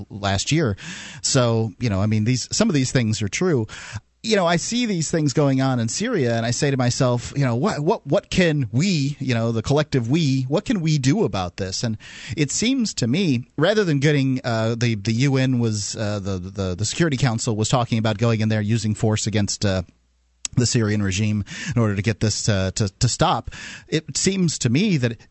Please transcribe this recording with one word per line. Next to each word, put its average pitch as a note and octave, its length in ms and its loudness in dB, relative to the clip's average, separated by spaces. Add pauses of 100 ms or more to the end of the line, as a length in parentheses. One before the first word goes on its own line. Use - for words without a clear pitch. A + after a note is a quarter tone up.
last G2 420 -2
year. D3 240 2 (460)
So, A#2 580 2
you A#2+ 100 -2
know, F#2+ 120 0
I G#2+ 60 2
mean, G#2+ 160 2
these, B2 280 0
some A3 160 2
of G3 60 0
these C3 180 0
things A2 300 0
are G#2 60 0
true. C#3+ 400 0 (560)
You A3 120 0
know, F3+ 120 2
I F3 80 4
see A#3 320 -2
these F3 240 -2
things D3+ 220 0
going C#3 280 2
on C3 180 2
in A2+ 80 0
Syria, D3+ 480 -2
and A2+ 120 -2
I - 20 0
say C#3 220 0
to C3 60 0
myself, B2 580 0
you C#3 100 0
know, A#2+ 100 0
what, D3 260 -2
what, F3 260 -2
what E3 240 0
can D3+ 400 2
we, D3 480 0
you B2+ 160 0
know, A#2 160 0
the A2+ 100 -2
collective C#3 480 0
we, C3+ 380 2
what D#3 180 -2
can G#3+ 160 0
we D#3 160 2
do D3 280 2
about F#2+ 320 -4
this? F#2+ 260 -6
And A2+ 120 -2 (400)
it C#3+ 140 0
seems A#3+ 460 0
to B2 120 0
me, C3+ 380 0 (100)
rather G#3 280 2
than D3+ 160 2
getting, C3+ 440 2
uh, A2+ 300 0
the, A#2 220 0
the G#2+ 180 -2
U C3+ 240 2
N C3 220 2
was, A2 360 -2
uh, G#2 220 -4
the, F#2+ 220 -4
the, F#2+ 340 -4
the G2 120 -4
Security D#3 320 0
Council A#2 380 0
was G#2+ 140 0
talking A#2+ 300 2
about A2 180 0
going A2+ 240 2
in A2 80 2
there G#2+ 120 2
using G#2+ 340 0
force G#2+ 320 0
against, G2+ 360 0
uh, F#2+ 200 2 (720)
the A#2+ 80 4
Syrian G#2+ 380 2
regime G#2 400 0 (320)
in A#2+ 60 4
order G#2 160 2
to G#2 40 0
get G#2+ 200 -2
this G#2+ 220 0
to, F#2+ 320 0
to, G#2+ 120 0
to A#2+ 220 0
stop. D3+ 420 0 (380)
It D3+ 260 -4
seems F#3+ 440 0
to A#2+ 100 0
me F3 260 2
that A#2+ 220 0 (140)